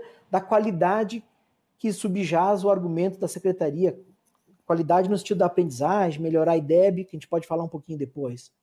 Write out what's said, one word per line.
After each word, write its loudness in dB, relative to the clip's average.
da 0
qualidade 0
que -2
subjaz 0
o 4
argumento 0
da -4
Secretaria -2
qualidade 2
no 0
sentido -4
da 4
aprendizagem, 0
melhorar 2
a 4
ideb, 2
que -16
a -10
gente -18
pode -2
falar -4
um -6
pouquinho -12
depois, -8